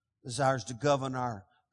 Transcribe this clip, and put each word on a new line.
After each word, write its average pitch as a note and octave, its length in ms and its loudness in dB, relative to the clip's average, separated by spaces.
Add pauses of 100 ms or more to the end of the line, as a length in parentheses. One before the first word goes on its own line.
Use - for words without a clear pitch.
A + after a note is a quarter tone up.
(240)
desires C3 400 0
to C3 100 -10
govern C3+ 420 2
our, A#2+ 300 -4 (280)